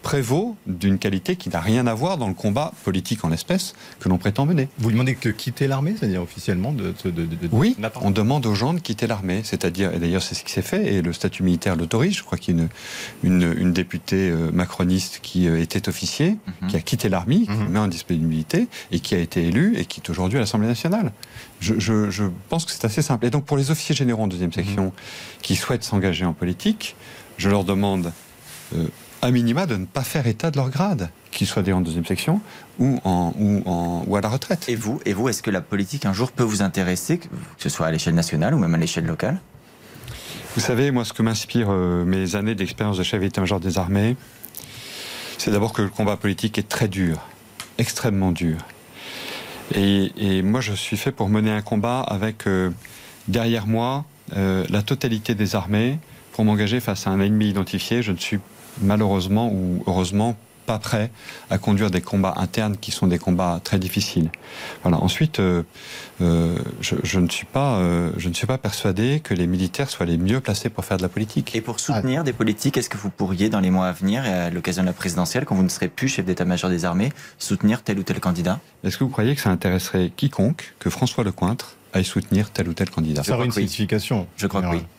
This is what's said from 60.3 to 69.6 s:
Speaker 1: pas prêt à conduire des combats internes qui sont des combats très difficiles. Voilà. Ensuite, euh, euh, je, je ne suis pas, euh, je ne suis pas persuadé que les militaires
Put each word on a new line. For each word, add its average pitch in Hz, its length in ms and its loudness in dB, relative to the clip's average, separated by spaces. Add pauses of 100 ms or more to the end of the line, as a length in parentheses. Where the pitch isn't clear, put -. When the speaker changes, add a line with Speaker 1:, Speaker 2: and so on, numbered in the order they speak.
Speaker 1:
pas 107 140 0
prêt 110 320 0 (360)
à 98 100 0
conduire 104 340 2
des 90 80 2
combats 95 380 0
internes 104 380 0
qui - 140 -10
sont - 160 0
des 87 140 4
combats 87 420 2
très - 160 0
difficiles. 90 520 0 (520)
Voilà. 87 180 4
Ensuite, - 380 2
euh, 90 240 2 (580)
euh, 85 380 4 (220)
je, - 240 -2
je 95 160 0
ne 87 80 4
suis - 180 -4
pas, 135 300 0
euh, 85 400 2
je 85 120 -2
ne 85 60 -2
suis - 140 -2
pas 131 100 0
persuadé 110 600 0
que 156 120 -4
les 90 140 2
militaires 90 420 0